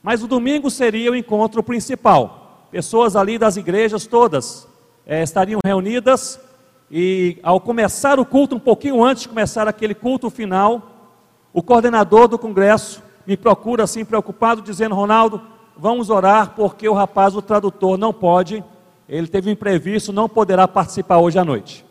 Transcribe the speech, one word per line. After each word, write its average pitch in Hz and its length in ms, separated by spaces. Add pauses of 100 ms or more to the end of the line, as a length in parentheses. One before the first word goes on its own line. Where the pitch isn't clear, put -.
Mas 220 180
o 240 60
domingo 269 420
seria 233 420
o 247 40
encontro 220 480
principal. 208 1040
Pessoas 214 460
ali 208 220
das 214 180
igrejas 208 500
todas, 226 640 (380)
eh, 160 180
estariam 196 400
reunidas 214 760 (500)
e 180 500
ao 180 200
começar 233 580
o 247 60
culto, 269 320
um - 20
pouquinho 254 420
antes 247 220
de - 60
começar 220 380
aquele 214 260
culto 254 360
final, 208 600 (640)
o 175 100
coordenador 226 640
do 233 100
congresso 208 640 (240)
me 190 120
procura 220 480
assim 220 180
preocupado, 220 580
dizendo: 208 320
"Ronaldo, 214 480 (360)
vamos 214 320
orar 202 440
porque 214 340
o 214 60
rapaz, 196 400
o 202 80
tradutor, 190 560
não 214 140
pode, 185 520 (460)
ele 160 180
teve 190 220
um 208 40
imprevisto, 202 580
não 214 180
poderá 185 380
participar 185 500
hoje 170 220
à 180 40
noite." 127 480